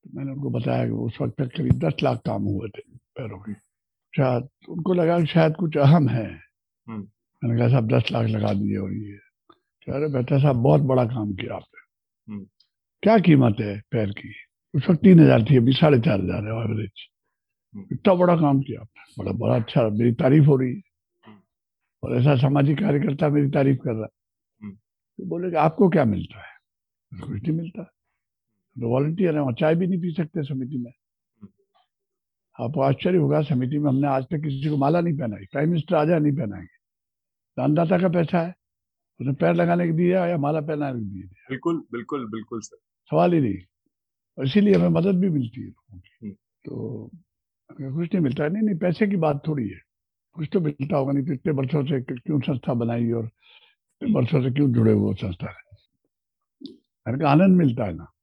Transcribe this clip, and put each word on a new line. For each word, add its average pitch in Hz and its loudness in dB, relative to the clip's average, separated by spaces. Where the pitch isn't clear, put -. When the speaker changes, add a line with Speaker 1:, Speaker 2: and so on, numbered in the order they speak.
Speaker 1:
तो 131 -14
मैंने 135 -8
उनको 135 -8
बताया 123 -2
कि 117 -4
उस 113 -6
वक्त 123 -6
तक 131 -2
करीब 127 -2
दस 143 0
लाख 123 0
काम 107 -4
हुए 101 -4
थे - -18
पैरों 104 -14
के। 101 -14
शायद 127 0
उनको 180 -4
लगा 170 2
कि 160 2
शायद 160 2
कुछ 160 -2
अहम 143 6
है। 113 -6
Speaker 2:
हम्म। 107 -12
Speaker 1:
मैंने 117 0
कहा, 120 2
"साहब, 120 2
दस 120 2
लाख 113 0
लगा 107 -2
दिए 101 -2
और 98 -6
ये।" 101 -10
कह 135 -6
रहे, 151 -2
"बेटा 135 0
साहब, 135 4
बहुत 139 4
बड़ा 127 2
काम 107 -4
किया - -8
आपने।" - -16
Speaker 2:
हम्म। 101 -14
Speaker 1:
क्या 220 6
कीमत 135 4
है 104 -6
पैर 107 -2
की? - -14
उस 147 0
वक्त 165 4
तीन 180 10
हजार 131 8
थी, 127 4
अभी 123 4
साढ़े 143 4
चार 104 0
हजार 90 -4
है 107 -8
एवरेज। 110 -6
Speaker 2:
हम्म। 202 -16
Speaker 1:
इतना 180 2
बड़ा 175 4
काम 143 2
किया 135 -10
आपने, - -16
बड़ा, 98 -4
बड़ा 113 0
अच्छा, 117 0
मेरी 117 0
तारीफ 139 6
हो 143 6
रही 127 -2
है। 202 -12
Speaker 2:
हम्म। 107 -20
Speaker 1:
और 123 -4
ऐसा 135 4
सामाजिक 139 2
कार्यकर्ता 147 0
मेरी 143 0
तारीफ 139 2
कर 120 -4
रहा 110 -6
है। 107 -10
Speaker 2:
हम्म। 101 -16
Speaker 1:
तो 196 -14
बोले 175 -6
कि, 170 -4
"आपको 160 4
क्या 156 4
मिलता 101 -2
है?" - -20
"कुछ 107 -10
नहीं 156 -2
मिलता, 165 -8
तो - -10
वॉलंटियर 156 0
है, 151 0
और 131 -2
चाय 160 2
भी 180 0
नहीं 175 -2
पी 170 -6
सकते 160 -6
समिति 135 -8
में।" 120 -10
Speaker 2:
हम्म। 101 -20
Speaker 1:
आपको 139 -6
आश्चर्य 143 0
होगा, 147 2
समिति 131 -2
में 147 0
हमने 139 0
आज 135 -2
तक 160 -6
किसी 147 -6
को 151 -2
माला 147 2
नहीं 170 -2
पहनाई, 107 -8
प्राइम 147 -2
मिनिस्टर 170 -2
आज 151 2
नहीं 151 2
पहनाएंगे। 98 -10
दानदाता 160 0
का 185 0
पैसा 170 0
है, 175 -6
उसने 135 -4
पैर 165 0
लगाने 170 0
के 165 -2
दिया 175 0
या 175 -2
माला 151 -2
पहनाने 147 -6
के 107 -8
दिए? 95 -12
Speaker 2:
बिल्कुल, 135 -8
बिल्कुल, 117 -8
बिल्कुल 110 -10
सर। - -20
Speaker 1:
सवाल 175 2
ही 165 2
नहीं। 101 -2
और 135 -4
इसीलिए 202 2
हमें 175 2
मदद 175 0
भी 196 0
मिलती 127 -4
है - -12
लोगों 95 -20
की। - -20
Speaker 2:
हम्म। 98 -14
Speaker 1:
तो 113 -10
हमें 135 -12
कुछ 170 -4
नहीं 175 2
मिलता 131 0
है। 151 0
नहीं, 214 -2
नहीं, 202 0
पैसे 180 0
की 196 -2
बात 151 0
थोड़ी 147 -4
है, - -14
कुछ 156 -10
तो 202 0
मिलता 147 -4
होगा, 139 0
नहीं 139 -2
तो 170 -4
इतने 139 -4
वर्षों 135 -2
से 139 -2
क-, 123 -10
क्यों 151 -2
संस्था 131 -4
बनाई 117 -2
और 117 -2
इतने - -14
Speaker 2:
हम्म। 208 2
Speaker 1:
वर्षों 127 2
से 131 -2
क्यों 139 2
जुड़े 113 4
हुए 104 2
संस्था - -8
है? - -20
मैंने 127 -6
कहा, 147 2
"आनंद 185 6
मिलता 127 2
है 92 -6
ना।" 80 -14